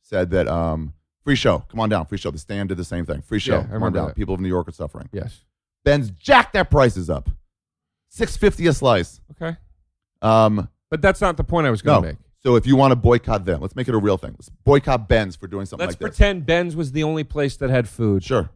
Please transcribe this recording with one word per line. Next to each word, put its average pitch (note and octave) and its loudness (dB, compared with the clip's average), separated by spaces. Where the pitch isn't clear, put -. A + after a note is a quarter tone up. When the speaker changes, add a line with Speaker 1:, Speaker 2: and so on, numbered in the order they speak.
Speaker 1:
said F#2 -2
that, F#2 2
um, D#2+ -4
"Free C#3+ 2
show. G2+ 0
Come A2+ -8
on A2 0
down. G2 0
Free G2 -10
show." - -8
The D2 -10
Stand G2 -8
did F#2 -4
the F2 -6
same E2+ -8
thing. D2 -6
"Free A2 -4
show. B2+ -2
Speaker 2:
Yeah, - 2
I - -6
Speaker 1:
Come A2 -8
on G2+ -12
Speaker 2:
remember G2+ -2
Speaker 1:
down. D2+ -4
Speaker 2:
that. - -10
Speaker 1:
People F#2+ -4
of F2+ -6
New F#2+ -4
York F2+ -2
are - -16
suffering." - -12
Speaker 2:
Yes. - -12
Speaker 1:
Ben's C#3 2
jacked - 2
their F#3 0
prices A2+ 2
up. C#2+ -6
Six - -4
fifty F#3+ 2
a D#3 4
slice. A2+ 0
Speaker 2:
Okay. E3 -12
Speaker 1:
Um, G#2+ 2
Speaker 2:
But D#3 -4
that's F#3+ 2
not F3+ 0
the - -2
point E3 0
I C3 2
was A2 -2
gonna B2 4
Speaker 1:
no. E2+ -4
Speaker 2:
make. D2+ -10
Speaker 1:
So B2 6
if A2 2
you C3+ 6
wanna C3+ 6
boycott A2+ 2
them, E2+ -2
let's F#2+ -8
make B2+ -6
it B2 -2
a A2 2
real G2+ 2
thing. - -10
Let's - -20
boycott C3+ 2
Ben's G#2+ 0
for - -16
doing G2 -8
something - -8
Speaker 2:
Let's F3 -8
Speaker 1:
like G#3+ -8
this. - -16
Speaker 2:
pretend G3 2
Ben's E3+ 0
was D3+ -6
the D#3 -2
only D#3 -2
place C#3+ -4
that C3+ -4
had B2+ 0
food. G2+ 0
Speaker 1:
Sure, A2+ 0